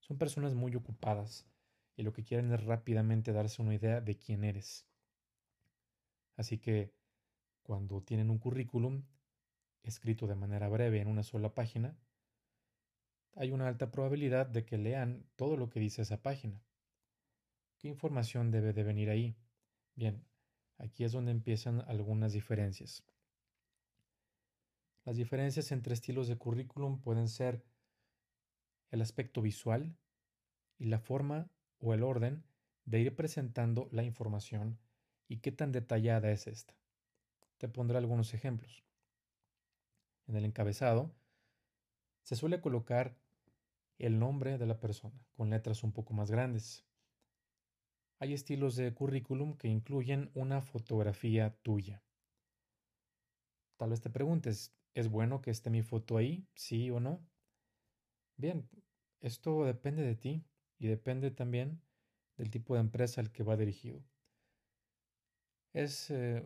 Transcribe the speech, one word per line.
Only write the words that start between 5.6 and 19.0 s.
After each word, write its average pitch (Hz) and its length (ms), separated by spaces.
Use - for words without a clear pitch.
Así 110 220
que, 107 360
cuando 98 400
tienen 110 280
un 113 80
currículum 127 680
escrito 113 440
de 104 80
manera 101 340
breve 110 320
en 104 80
una 107 140
sola 107 320
página, 117 440
hay 131 180
una 131 160
alta 120 220
probabilidad 135 560
de 117 180
que 113 140
lean 123 480
todo 147 200
lo 120 140
que 113 100
dice 107 220
esa 104 200
página. 127 400
¿Qué 147 100
información 127 640
debe 107 220
de 104 100
venir 104 280